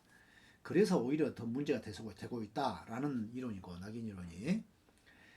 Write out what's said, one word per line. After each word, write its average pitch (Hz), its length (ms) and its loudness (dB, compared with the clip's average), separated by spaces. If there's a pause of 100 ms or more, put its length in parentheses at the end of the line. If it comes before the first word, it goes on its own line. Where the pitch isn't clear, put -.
(640)
그래서 185 340 6
오히려 131 380 4
더 120 100 -6
문제가 127 360 0
되고, 110 340 -8
되고 113 260 -6
있다라는 117 920 -2
이론이고, 95 440 -6
낙인 110 280 -6
이론이. 98 560 -4 (760)